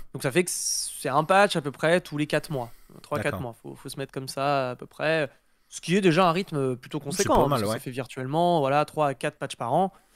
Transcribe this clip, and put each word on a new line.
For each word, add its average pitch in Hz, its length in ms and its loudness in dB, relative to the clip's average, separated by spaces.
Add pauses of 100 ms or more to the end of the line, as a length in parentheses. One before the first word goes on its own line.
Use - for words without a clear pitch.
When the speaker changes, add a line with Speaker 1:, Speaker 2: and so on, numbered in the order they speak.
(140)
Speaker 1:
Donc 135 100 -10
ça 139 80 0
fait 175 140 2
que - 60 -6
c'est - 580 -4
un 147 160 2
patch 196 320 6
à 160 40 -2
peu 135 100 -4
près 165 280 2
tous 151 180 -8
les 147 100 -2
quatre 151 220 -2
mois, 123 220 -6 (300)
trois, - 180 -4
quatre 110 60 -2
Speaker 2:
D'accord. 113 160 -4
Speaker 1:
mois. 120 200 -10
Faut, 139 140 -14
faut 135 140 -14
se - 80 -14
mettre 139 160 -10
comme 135 160 -8
ça 139 420 0
à 123 40 -8
peu - 120 -16
près. 151 420 -2 (400)
Ce - 120 -16
qui 165 140 0
est 208 60 4
déjà 185 260 6
un 165 40 4
rythme 147 440 -2
plutôt - 240 -8
Speaker 2:
C'est - 60 -12
Speaker 1:
conséquent, 196 300 2
Speaker 2:
pas 202 60 6
Speaker 1:
hein, 147 60 6
Speaker 2:
mal, - 20 2
Speaker 1:
parce 135 140 2
que 101 60 -2
Speaker 2:
ouais. 110 40 0
Speaker 1:
ça 120 60 -6
fait 139 100 -12
virtuellement, 135 680 0
voilà, 143 260 2
trois 151 220 -2
à 139 80 -2
quatre - 220 -6
patchs - 180 -8
par 120 180 -6
an. 185 180 2 (240)